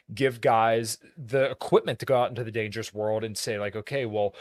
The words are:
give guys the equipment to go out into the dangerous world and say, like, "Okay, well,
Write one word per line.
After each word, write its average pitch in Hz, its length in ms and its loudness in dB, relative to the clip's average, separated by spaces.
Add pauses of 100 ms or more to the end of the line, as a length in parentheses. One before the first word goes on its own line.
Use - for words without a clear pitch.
(120)
give 123 300 0
guys 113 560 4 (180)
the 135 340 0
equipment - 500 0
to - 60 -8
go 131 100 4
out 123 140 2
into 120 140 -6
the 110 80 -8
dangerous 107 400 -6
world 107 320 -2
and 107 140 -8
say, 110 200 -4
like, 104 180 -4
"Okay, 131 280 -4
well, 104 360 0